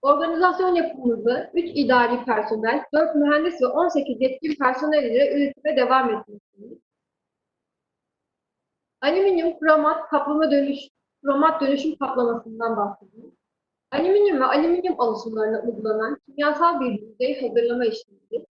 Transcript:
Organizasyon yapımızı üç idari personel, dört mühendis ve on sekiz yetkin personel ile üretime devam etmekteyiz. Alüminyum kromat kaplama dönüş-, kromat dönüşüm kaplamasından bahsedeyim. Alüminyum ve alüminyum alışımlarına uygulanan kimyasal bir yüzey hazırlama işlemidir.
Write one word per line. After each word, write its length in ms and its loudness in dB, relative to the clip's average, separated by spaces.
Organizasyon 720 2
yapımızı 800 -2
üç 200 -2
idari 500 2
personel, 600 -2
dört 200 2
mühendis 480 2
ve 40 2
on 220 2
sekiz 320 -2
yetkin 340 -2
personel 500 0
ile 300 2
üretime 420 -2
devam 340 2
etmekteyiz. 680 -12
Alüminyum 580 2
kromat 500 2
kaplama 420 0
dönüş-, 380 -2
kromat 360 0
dönüşüm 360 -2
kaplamasından 800 -4
bahsedeyim. 560 -8
Alüminyum 500 2
ve 40 2
alüminyum 560 0
alışımlarına 640 -2
uygulanan 640 -4
kimyasal 540 0
bir 200 -4
yüzey 480 -4
hazırlama 360 0
işlemidir. 580 -6